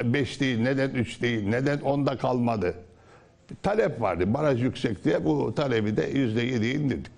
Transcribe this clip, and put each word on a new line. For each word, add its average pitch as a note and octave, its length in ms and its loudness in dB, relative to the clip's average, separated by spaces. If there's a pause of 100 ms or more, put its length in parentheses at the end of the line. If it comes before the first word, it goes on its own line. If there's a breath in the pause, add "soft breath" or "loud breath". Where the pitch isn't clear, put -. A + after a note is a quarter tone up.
(140)
beş C#3 280 -2
değil, C3 180 2
neden C3+ 300 2
üç B2+ 320 -4
değil, A#2 260 0
neden C3+ 320 0
onda C#3 380 0
kalmadı? A#2+ 560 0 (880 loud breath)
Talep F#3+ 380 0
vardı, F#2 320 2
baraj C#3 300 2
yüksek B2+ 400 -2
diye D#3+ 220 2
bu C#3 300 0
talebi A2+ 420 0
de D#3 60 0
yüzde A#2+ 380 0
yediye A#2+ 320 0
indirdik. G2+ 440 -2